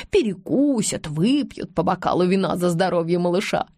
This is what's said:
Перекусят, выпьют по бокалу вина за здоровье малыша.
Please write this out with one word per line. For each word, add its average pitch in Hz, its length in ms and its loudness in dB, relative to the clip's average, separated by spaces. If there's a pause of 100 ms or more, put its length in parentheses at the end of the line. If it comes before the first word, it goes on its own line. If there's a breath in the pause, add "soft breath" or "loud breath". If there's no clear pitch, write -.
Перекусят, 240 960 0
выпьют 185 680 -2
по - 80 0
бокалу 180 420 0
вина 190 320 0
за 175 140 0
здоровье 175 480 0
малыша. 175 480 -2 (100)